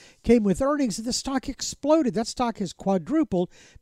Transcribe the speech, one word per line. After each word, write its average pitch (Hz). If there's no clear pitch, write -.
came 226
with 196
earnings 277
and 226
the 254
stock -
exploded. 285
That 226
stock 240
has 185
quadrupled 190